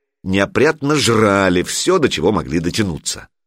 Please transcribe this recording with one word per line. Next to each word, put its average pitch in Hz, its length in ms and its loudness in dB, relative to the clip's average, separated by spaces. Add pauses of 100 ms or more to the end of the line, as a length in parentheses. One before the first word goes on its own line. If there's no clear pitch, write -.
(220)
неопрятно 113 720 0
жрали 98 680 2
все, - 340 0
до 135 100 4
чего 80 220 0
могли 78 300 -2
дотянуться. 87 680 -4 (200)